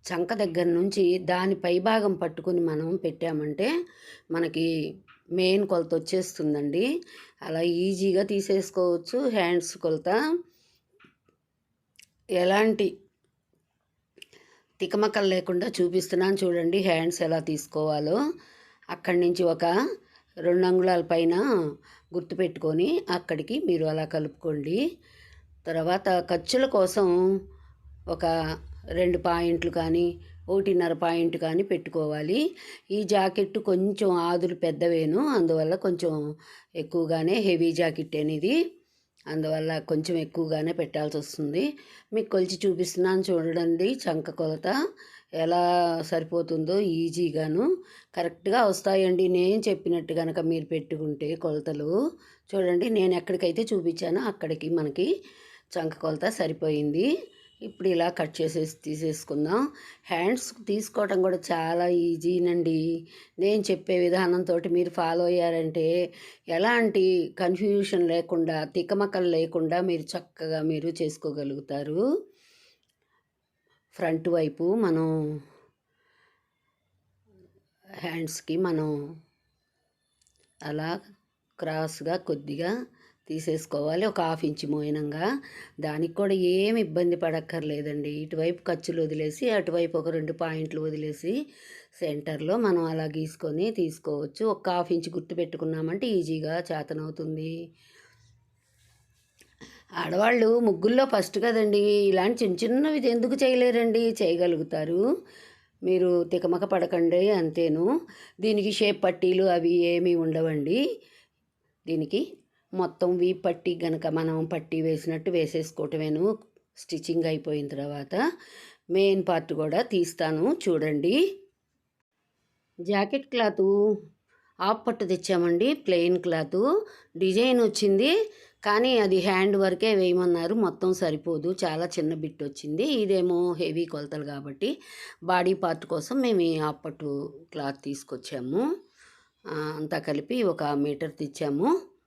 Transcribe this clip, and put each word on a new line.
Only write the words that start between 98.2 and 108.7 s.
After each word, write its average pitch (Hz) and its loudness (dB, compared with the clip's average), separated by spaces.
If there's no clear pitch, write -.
ఆడవాళ్ళు 220 4
ముగ్గుల్లో 220 4
ఫస్ట్ 208 0
కదండి, 214 2
ఇలాంటి 196 4
చిన్న 185 0
చిన్నవి 285 2
ఎందుకు 233 2
చేయలేరండి? 240 4
చేయగలుగుతారు. 170 0
మీరు 185 2
తికమక 175 0
పడకండి, 180 2
అంతేను. 165 2
దీనికి 208 0